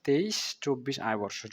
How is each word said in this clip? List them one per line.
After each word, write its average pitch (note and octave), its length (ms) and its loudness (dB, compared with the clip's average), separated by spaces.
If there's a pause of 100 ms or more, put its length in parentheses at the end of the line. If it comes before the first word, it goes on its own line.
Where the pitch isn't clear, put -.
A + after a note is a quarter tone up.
তেইশ F3 560 2
চব্বিশ C3+ 400 -2
আয় A2 160 0
বর্ষ। G2+ 360 -4